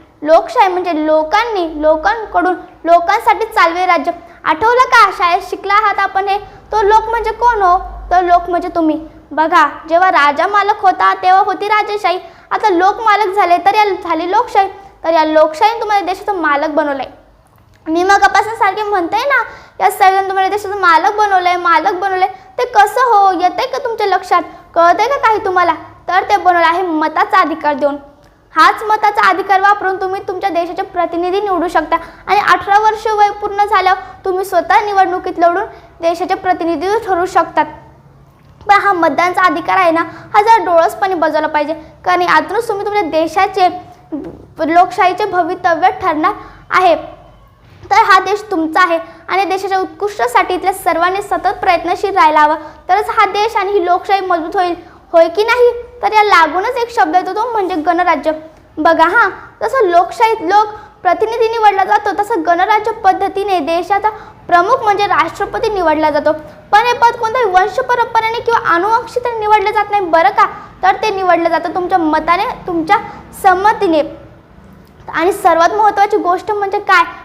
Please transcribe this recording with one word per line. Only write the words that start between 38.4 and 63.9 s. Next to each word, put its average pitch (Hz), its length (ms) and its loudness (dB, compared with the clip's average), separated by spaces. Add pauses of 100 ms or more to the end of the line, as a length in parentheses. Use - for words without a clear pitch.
पण 403 80 4
हा 392 180 2
मतदानाचा 339 480 0
अधिकार 359 360 0
आहे 349 140 4
ना, 330 120 0 (300)
हा 403 80 6
जरा 427 220 4
डोळसपणे 349 520 0
बजावला 311 320 0
पाहिजे, 302 260 -2 (320)
कारण 359 160 2
यातूनच 339 460 0
तुम्ही 403 180 -4
तुमच्या 403 180 -2
देशाचे 349 640 0 (1080)
लोकशाहीचे 370 520 2
भवितव्य 359 640 0 (120)
ठरणार 339 320 -2 (360)
आहे. 359 480 0 (760)
तर 381 40 2
हा 415 240 6
देश 381 320 -2
तुमचा 320 300 0
आहे 339 180 0 (280)
आणि 392 180 -2
देशाच्या 381 320 -2
उत्कृष्टासाठी 392 760 -2
इथल्या 359 200 -2
सर्वांनी 359 480 -2
सतत 370 400 -4
प्रयत्नशील 359 540 -2
राहायला 311 240 4
हवं, 302 160 4 (340)
तरच 415 200 2
हा 427 160 2
देश 415 300 -2
आणि 392 160 -2
ही 381 140 0
लोकशाही 370 360 0
मजबूत 370 340 -2
होईल. 359 200 0 (380)
होय 339 140 6
की 339 160 -2
नाही? 480 280 4 (320)
तर - 100 -2
या 427 100 6
लागूनच 370 540 2
एक 466 180 -6
शब्द 359 200 2
येतो, 370 160 0
तो 440 200 -4
म्हणजे 370 240 -2
गणराज्य. 330 560 0 (460)
बघा 330 300 2
हां, 415 220 2 (320)
जसं 453 240 0
लोकशाहीत 370 560 0
लोक 403 260 2 (340)
प्रतिनिधी 427 460 0
निवडला 427 360 2
जातो, 415 400 0
तसं 415 220 -4
गणराज्य 415 460 0
पद्धतीने 381 680 -2
देशाचा 349 500 -2 (380)